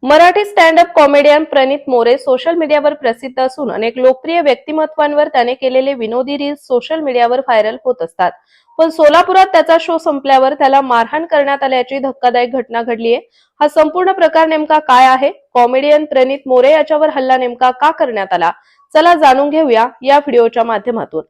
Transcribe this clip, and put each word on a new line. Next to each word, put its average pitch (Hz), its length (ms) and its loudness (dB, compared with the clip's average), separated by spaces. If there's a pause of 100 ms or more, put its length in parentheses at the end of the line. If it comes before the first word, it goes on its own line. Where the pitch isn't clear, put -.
मराठी 339 420 4
स्टँड 339 340 2
अप 339 180 2
कॉमेडियन 294 480 4
प्रणित 285 440 -2
मोरे 240 300 2
सोशल 277 360 -2
मीडियावर 302 400 0
प्रसिद्ध 254 460 -8
असून 262 320 -4
अनेक 226 260 -6
लोकप्रिय 262 420 0
व्यक्तिमत्वांवर 302 880 -2
त्याने 247 260 -2
केलेले 262 400 -2
विनोदी 247 420 -6
रील्स 285 300 -8
सोशल 262 340 -4
मीडियावर 247 380 -2
व्हायरल 233 460 -2
होत 247 180 -4
असतात. 175 300 -4 (460)
पण 320 120 2
सोलापुरात 339 560 2
त्याचा 330 340 2
शो 330 180 -6
संपल्यावर 277 560 0
त्याला 277 260 2
मारहाण 254 460 -2
करण्यात 277 360 -2
आल्याची 262 360 -4
धक्कादायक 247 540 -2
घटना 240 300 -6
घडलीये. 233 380 -4 (400)
हा 302 80 2
संपूर्ण 330 440 0
प्रकार 320 340 0
नेमका 311 320 0
काय 262 280 4
आहे? 262 240 2 (240)
कॉमेडियन 269 500 2
प्रणित 277 420 -2
मोरे 254 260 2
याच्यावर 311 360 0
हल्ला 262 280 -2
नेमका 254 340 -2
का 262 200 0
करण्यात 233 420 -4
आला? 175 180 0 (440)
चला 330 200 4
जाणून 294 360 2
घेऊया 254 380 0 (140)
या 269 160 2
व्हिडिओच्या 240 460 0
माध्यमातून. 214 640 -6